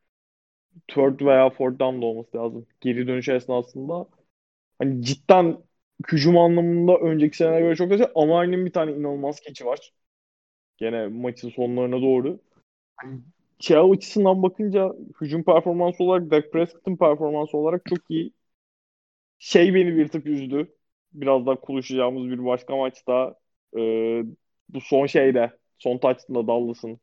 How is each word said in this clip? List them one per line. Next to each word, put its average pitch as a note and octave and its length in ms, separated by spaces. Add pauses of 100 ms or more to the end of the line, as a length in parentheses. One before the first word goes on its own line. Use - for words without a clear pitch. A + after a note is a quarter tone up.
(880)
Third C#3 340
veya C3+ 280
fourth B2+ 300
down C3 220
da A#2 40
olması A#2 320
lazım. A#2 300 (140)
Geri B2 260
dönüş B2+ 220
esnasında. C3 800 (720)
Hani C3 240
cidden E3 540 (560)
hücum D#3+ 240
anlamında E3+ 600
önceki D#3 400
senelere E3 240
göre E3 140
çok F3 160
güzel. G#3 240
Amari'nin F3 500
bir F3 80
tane D#3 180
inanılmaz C#3+ 480
keçi C3+ 260
var. B2+ 280 (840)
Gene A2+ 300
maçın A#2+ 420
sonlarına B2 520
doğru. C3 380 (580)
Hani C3 240 (380)
şey E3 180
açısından F#3+ 640
bakınca F#3+ 500 (280)
hücum D#3 220
performansı F3 600
olarak, F3+ 280
Dak D3+ 220
Prescott'ın E3+ 440
performansı D3+ 600
olarak D#3+ 280
çok F3 140 (120)
iyi. E3 220 (1080)
Şey F3+ 360
beni F3 220
bir D3+ 100
tık D3+ 180
üzdü. C#3+ 500 (380)
Biraz C3+ 320
daha C3 160
konuşacağımız C3 680
bir B2 160
başka B2 300
maçta, C3 600 (420)
e, - 20 (920)
bu C3 120
son C#3 240
şeyde, C3 520 (200)
son B2+ 200
touchdown'da B2+ 500
Dallas'ın A#2 560